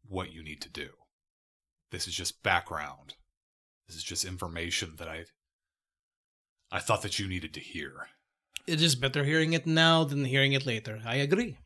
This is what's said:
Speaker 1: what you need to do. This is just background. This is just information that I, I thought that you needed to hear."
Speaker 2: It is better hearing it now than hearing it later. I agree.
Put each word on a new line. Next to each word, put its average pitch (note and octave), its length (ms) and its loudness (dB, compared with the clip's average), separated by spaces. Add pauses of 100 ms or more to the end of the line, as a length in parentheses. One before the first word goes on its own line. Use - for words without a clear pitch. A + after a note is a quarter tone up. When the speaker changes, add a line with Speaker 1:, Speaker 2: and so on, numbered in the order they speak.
Speaker 1:
what F#2 280 -6
you E2 100 -16
need D2+ 180 -12
to D#2 80 -12
do. C#2+ 200 -10 (1000)
This F2+ 160 -6
is F2 60 -8
just - 300 -6
background. D#2 720 -2 (720)
This E2 100 -18
is D#2+ 60 -12
just - 220 -6
information F2 720 -6
that E2+ 100 -12
I, D#2+ 180 -12 (1500)
I F2+ 80 0
thought G#2+ 220 2
that G2+ 180 -4
you G2 80 -4
needed F2+ 280 -6
to - 40 -10
hear." - 480 -12 (600)
Speaker 2:
It D#3+ 140 0
is D#3+ 140 6
better C3+ 280 0
hearing D#3+ 300 4
it D#3+ 120 0
now D#3+ 380 6
than C#3+ 220 0
hearing C#3 280 4
it C3+ 120 0
later. A2 400 -4
I A#2 100 -2
agree. D#3 500 2